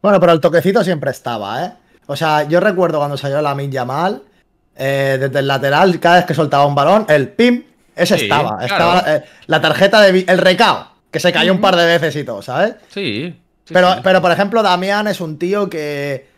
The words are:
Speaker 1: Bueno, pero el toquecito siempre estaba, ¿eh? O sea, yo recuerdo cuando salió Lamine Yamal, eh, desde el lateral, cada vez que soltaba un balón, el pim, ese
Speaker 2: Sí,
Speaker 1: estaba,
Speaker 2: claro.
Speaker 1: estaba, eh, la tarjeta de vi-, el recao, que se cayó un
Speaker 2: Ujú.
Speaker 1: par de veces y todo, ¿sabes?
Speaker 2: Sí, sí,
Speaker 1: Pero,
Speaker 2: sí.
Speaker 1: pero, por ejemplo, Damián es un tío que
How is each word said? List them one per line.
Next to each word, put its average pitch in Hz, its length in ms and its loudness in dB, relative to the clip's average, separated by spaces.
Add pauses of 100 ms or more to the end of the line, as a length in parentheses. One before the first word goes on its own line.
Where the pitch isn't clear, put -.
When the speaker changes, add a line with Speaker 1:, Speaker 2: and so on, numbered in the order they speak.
Speaker 1:
Bueno, 202 180 2
pero 175 140 4
el 156 80 2
toquecito 175 420 2
siempre 147 280 -4
estaba, 117 540 -8
¿eh? 220 60 -12 (360)
O 143 80 -8
sea, 151 280 0
yo 160 160 0
recuerdo 180 380 0
cuando 143 180 -4
salió 139 260 -4
Lamine 143 300 -4
Yamal, 135 520 -4 (520)
eh, 135 440 -2
desde 135 200 -2
el 135 80 -2
lateral, 143 520 0
cada 175 180 4
vez 180 80 2
que 160 80 -4
soltaba 143 320 2
un 143 100 0
balón, 180 320 2
el 147 220 2
pim, 240 340 0 (320)
ese 180 220 0
Speaker 2:
Sí, 143 80 -2
Speaker 1:
estaba, 113 320 -2
Speaker 2:
claro. 90 80 -8
Speaker 1:
estaba, 170 500 0
eh, - 80 -4 (240)
la 156 140 0
tarjeta 185 400 2
de 196 100 6
vi-, 185 160 2
el 185 120 4
recao, 185 520 2 (200)
que 156 80 -6
se 175 120 0
cayó 165 220 0
un 180 60 0
Speaker 2:
Ujú. - 20 0
Speaker 1:
par 190 160 2
de 170 80 4
veces 165 320 0
y 143 80 -6
todo, 110 160 -10
¿sabes? 156 340 -2 (140)
Speaker 2:
Sí, 160 440 -8 (300)
sí, - 100 -20
Speaker 1:
Pero, 180 200 4
Speaker 2:
sí. 165 100 -4
Speaker 1:
pero, 185 180 4
por 175 100 2
ejemplo, 202 300 0
Damián 202 460 0
es 185 140 -6
un 156 180 -10
tío 190 300 -4
que 143 580 -8 (100)